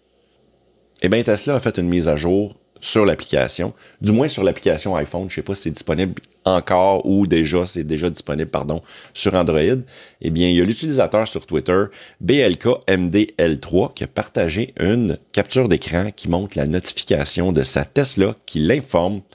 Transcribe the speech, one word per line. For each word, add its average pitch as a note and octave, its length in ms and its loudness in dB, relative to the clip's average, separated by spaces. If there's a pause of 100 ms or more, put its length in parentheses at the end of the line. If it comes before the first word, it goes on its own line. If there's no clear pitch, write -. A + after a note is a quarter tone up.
(1000)
Eh F2+ 80 2
ben, A2 120 4
Tesla A2+ 340 0
a B2 40 0
fait A2 200 -2
une F2 100 0
mise F2 180 2
à D2+ 80 2
jour F#2 400 0 (240)
sur - 260 0
l'application, D#2 680 -2 (280)
du G#2 100 2
moins B2 160 4
sur A2+ 160 -4
l'application F2+ 520 0
iPhone, E2 340 -4
je - 60 -12
sais D#2 60 -4
pas G2 140 -8
si - 80 -10
c'est E2 80 -4
disponible F2 420 -2 (320)
encore F#2 640 2
ou G2 180 2
déjà, E2+ 400 0
c'est F2+ 180 -8
déjà D#2 280 -2
disponible, D2+ 400 -6
pardon, D2 320 -4 (320)
sur - 180 0
Android. E2+ 460 2 (420)
Eh E2 80 -4
bien, E2+ 200 2
il F2 80 4
y F2 40 6
a - 20 2
l'utilisateur A2 640 0
sur - 200 -10
Twitter, F2+ 380 0 (360)
B F2+ 120 2
L A#2+ 260 4
K - 80 -2 (180)
M F#2 240 2
D G#2 300 2
L E2 200 2
trois, F#2+ 360 0
qui - 80 -8
a - 40 -4
partagé G2+ 720 -4
une G2 380 0 (140)
capture A#2+ 360 0
d'écran F2+ 480 0
qui - 140 -8
montre F#2 260 -2
la C#2+ 120 0
notification F2 840 -2
de D2+ 120 2
sa - 200 -2
Tesla G#2+ 520 0 (100)
qui - 140 -6
l'informe F#2+ 600 0 (140)